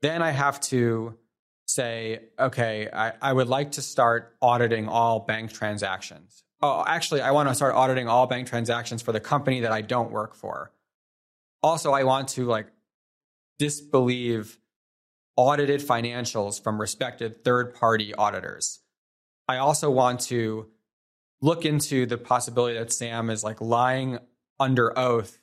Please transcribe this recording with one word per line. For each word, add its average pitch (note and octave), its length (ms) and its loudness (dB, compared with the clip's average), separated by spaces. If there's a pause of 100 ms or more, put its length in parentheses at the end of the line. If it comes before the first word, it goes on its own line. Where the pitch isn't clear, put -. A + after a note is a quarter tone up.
Then D#3+ 200 0
I E3 80 0
have C#3 320 0
to A#2 540 0 (500)
say, A2+ 540 -6 (180)
"Okay, A2+ 540 -2
I, A2 280 -2
I C#3 120 0
would B2+ 160 2
like C#3+ 240 -2
to C#3 100 -8
start A#2 580 0
auditing A#2 480 2
all A#2 320 2
bank A2 320 -6
transactions. F#2+ 920 -8 (180)
Oh, C#3 240 0
actually, D#3+ 340 -2
I B2+ 120 0
wanna C#3+ 220 4
start C3+ 200 2
auditing B2+ 340 2
all B2 180 6
bank B2 220 -4
transactions A#2 540 -4
for A#2 100 -2
the G#2+ 80 0
company C3+ 400 0
that A2+ 120 0
I A2 100 -2
don't A2+ 280 -2
work A2 240 -8
for. - 380 -12 (920)
Also, D#3 300 2
I C3+ 120 4
want C3+ 240 2
to, B2+ 160 -4
like, A2 240 0 (920)
disbelieve B2 1000 0 (760)
audited C#3+ 460 4
financials A#2 800 -2
from G#2+ 180 -2
respected A2 640 -8
third-party A#2 680 2
auditors. G2+ 680 -2 (680)
I B2+ 120 2
also D3 320 2
want B2+ 300 4
to A2 480 -4 (720)
look E3 240 2
into C#3+ 400 2
the A#2 100 -4
possibility A#2+ 600 0
that A2+ 120 -6
Sam A#2 380 -4
is, G#2+ 160 -4
like, G#2+ 160 -6
lying B2+ 580 0 (400)
under B2+ 400 2
oath A#2+ 440 0